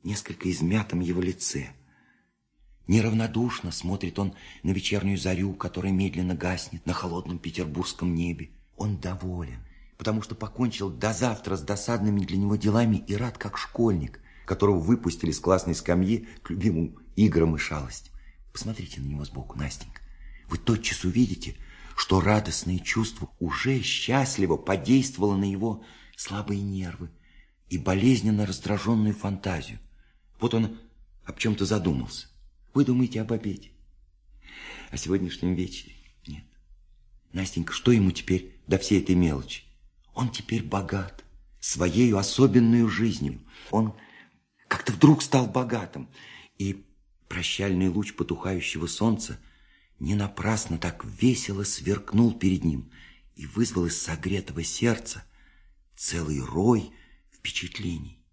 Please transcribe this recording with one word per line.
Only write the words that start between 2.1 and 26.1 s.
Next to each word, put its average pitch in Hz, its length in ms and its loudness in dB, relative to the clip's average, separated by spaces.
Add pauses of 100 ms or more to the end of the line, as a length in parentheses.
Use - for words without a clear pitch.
Неравнодушно 113 840 0
смотрит 90 460 -4
он 98 160 0 (280)
на 85 80 0
вечернюю 98 480 0
зарю, 92 360 -2
которая 92 380 -4
медленно 92 420 0
гаснет 87 520 -4
на 90 60 0
холодном 87 460 -4
петербургском 87 760 -4
небе. 82 360 -4 (260)
Он 104 220 -2
доволен, 90 680 -6 (340)
потому 110 240 -2
что - 120 -10
покончил 107 560 -4
до 110 220 0
завтра 110 440 -2
с 78 60 -6
досадными 101 580 0
для 92 160 -2
него 101 200 2
делами 107 520 4
и 101 80 -2
рад, - 220 -4
как - 200 -8
школьник, 92 640 0 (240)
которого 98 340 4
выпустили 82 540 2
с - 80 -4
классной 87 340 4
скамьи 95 540 2 (140)
к - 80 -12
любимым 85 460 0 (200)
играм 82 400 6
и - 20 -4
шалостям. - 560 -8 (380)
Посмотрите 101 480 -8
на 67 60 -6
него 73 180 -6
сбоку, - 340 -10
Настенька. - 420 -8 (480)
Вы - 100 -4
тотчас - 460 0
увидите, 101 520 0 (400)
что - 240 4
радостное 95 580 0
чувство - 520 -4 (100)
уже 123 400 0
счастливо 104 760 0
подействовало 104 800 2
на 98 140 0
его 107 340 -2 (320)